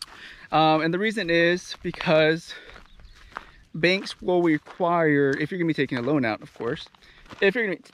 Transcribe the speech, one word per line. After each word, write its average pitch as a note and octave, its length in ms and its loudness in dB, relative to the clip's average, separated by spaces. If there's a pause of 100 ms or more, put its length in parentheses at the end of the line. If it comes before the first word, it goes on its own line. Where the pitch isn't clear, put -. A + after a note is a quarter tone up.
(500)
Um, D#3 300 4
and E3 120 0
the F3 60 -2
reason G3+ 320 -2
is E3+ 520 0
because D#3+ 720 0 (1200)
banks F3+ 460 -2
will F3+ 220 0
require, D#3+ 960 2
if D3+ 120 -4
you're F#3+ 80 -8
gonna E3+ 100 -2
be D#3 60 0
taking C3+ 240 -2
a A#2+ 40 -4
loan C3+ 220 0
out, A2 180 -4
of - 120 -20
course, A#2+ 340 -8 (520)
if G3 140 4
you're A#3+ 100 -2
gonna F3+ 120 -4
be, - 60 -18 (120)